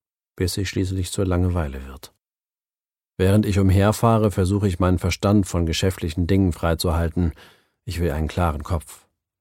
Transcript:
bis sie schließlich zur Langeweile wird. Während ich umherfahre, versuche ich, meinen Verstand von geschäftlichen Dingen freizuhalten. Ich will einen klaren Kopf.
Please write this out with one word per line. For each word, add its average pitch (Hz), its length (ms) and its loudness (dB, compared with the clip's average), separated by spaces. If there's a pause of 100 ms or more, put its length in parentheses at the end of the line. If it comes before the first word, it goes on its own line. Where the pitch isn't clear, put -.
(360)
bis 92 180 -2
sie 101 120 -4
schließlich 95 460 -4
zur 101 140 -4
Langeweile 87 600 -2
wird. 67 280 -20 (1040)
Während 101 280 4
ich 101 140 0
umherfahre, 104 720 4
versuche 101 360 0
ich, 90 120 -2
meinen 90 180 2
Verstand 98 480 0
von 87 220 -2
geschäftlichen 87 580 -2
Dingen 95 280 2
freizuhalten. 85 800 -2 (520)
Ich 82 140 -8
will 85 120 0
einen 76 160 -2
klaren 80 360 -2
Kopf. - 440 -8 (340)